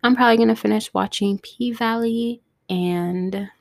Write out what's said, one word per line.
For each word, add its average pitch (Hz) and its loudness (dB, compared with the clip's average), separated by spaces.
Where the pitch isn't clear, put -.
I'm 254 4
probably 240 6
gonna 226 4
finish 214 -2
watching 196 -2
P-Valley 233 -4
and 180 -4